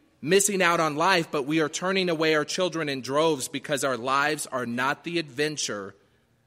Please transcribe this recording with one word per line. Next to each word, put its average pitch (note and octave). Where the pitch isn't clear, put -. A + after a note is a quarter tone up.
missing G3
out E3+
on D3+
life, E3+
but D3
we D#3
are D3
turning F#3
away D#3
our D3+
children D#3+
in C3+
droves C#3
because C#3+
our C3
lives C#3
are B2
not B2+
the E3+
adventure C#3